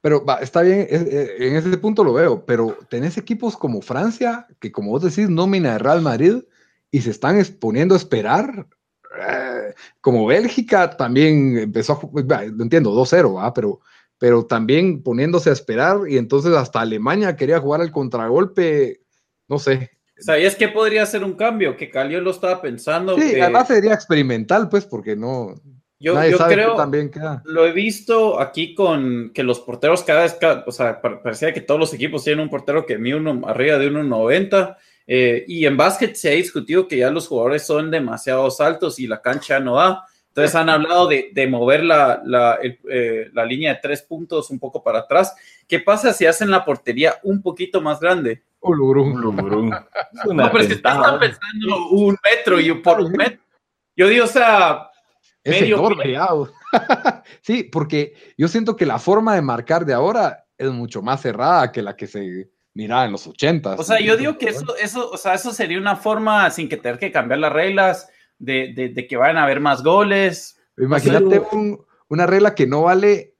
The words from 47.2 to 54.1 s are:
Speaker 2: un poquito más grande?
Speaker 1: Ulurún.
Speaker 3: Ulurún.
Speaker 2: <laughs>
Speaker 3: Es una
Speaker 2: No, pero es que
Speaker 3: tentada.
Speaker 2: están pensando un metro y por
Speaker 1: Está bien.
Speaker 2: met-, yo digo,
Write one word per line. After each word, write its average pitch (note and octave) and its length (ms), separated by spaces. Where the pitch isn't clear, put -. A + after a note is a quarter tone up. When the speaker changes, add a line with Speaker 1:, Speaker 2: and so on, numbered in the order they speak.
Speaker 2:
un G3 200
poquito F3+ 400
más D3+ 180
grande? D#3+ 420
Speaker 1:
Ulurún. C#3 520
Speaker 3:
Ulurún. G#2+ 640
Speaker 2:
<laughs> - 400
Speaker 3:
Es - 100
una D#3+ 200
Speaker 2:
No, A#2 80
pero A2+ 100
es G#2 60
que G#2 80
Speaker 3:
tentada. C3 260
Speaker 2:
están - 180
pensando - 680
un G3 340
metro G3+ 360
y D#3+ 200
por E3+ 220
Speaker 1:
Está E3+ 160
bien. A#3+ 140
Speaker 2:
met-, - 80
yo F#3 140
digo, A#3 160